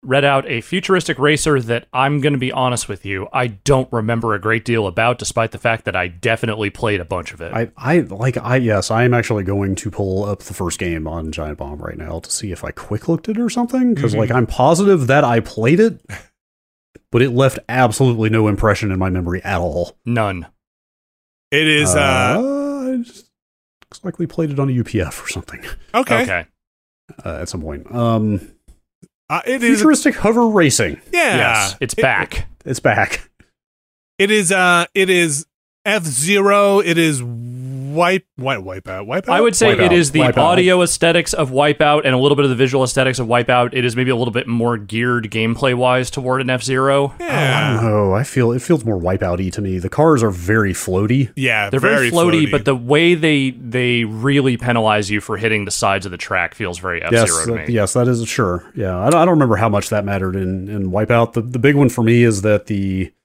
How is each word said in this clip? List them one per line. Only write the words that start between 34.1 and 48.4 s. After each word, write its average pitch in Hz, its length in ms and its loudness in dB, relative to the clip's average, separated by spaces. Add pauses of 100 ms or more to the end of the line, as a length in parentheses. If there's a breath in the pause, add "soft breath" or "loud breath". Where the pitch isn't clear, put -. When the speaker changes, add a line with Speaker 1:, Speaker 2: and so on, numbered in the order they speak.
Speaker 3:
It 202 120 2
is, 202 200 2
uh, 180 340 4 (100)
it 190 160 2
is 165 340 0 (400)
F-Zero. 202 960 2
It 165 180 0
is 156 240 0
Wipe-, 131 1040 -4 (140)
Wipe-, 127 240 -4
Wipeout. 95 420 -10
Wipeout? 170 240 -6
Speaker 1:
I 196 120 2
would 226 140 2
say 214 200 4
Speaker 2:
Wipeout. 185 100 2
Speaker 1:
it 170 60 4
is 165 200 4
the 156 100 2
Speaker 2:
Wipeout. 123 160 2
Speaker 1:
audio 180 440 4
aesthetics 170 520 2
of 143 180 -2
Wipeout 147 540 2
and 131 100 2
a - 20 2
little 139 200 4
bit 143 80 4
of 135 40 2
the 127 60 0
visual 131 300 2
aesthetics 131 340 0
of 117 80 -2
Wipeout. 123 460 2
It 127 120 -2
is 113 100 -2
maybe 127 140 0
a 127 60 2
little 120 160 0
bit 117 160 -4
more 117 300 0
geared 110 520 -2
gameplay-wise 123 800 0
toward 127 320 -4
an 127 80 -4
F-Zero. 135 720 0
Speaker 3:
Yeah. 135 600 0
Speaker 2:
I - 20 0
don't 113 100 0
know. 104 220 2
I 110 100 0
feel, 120 300 0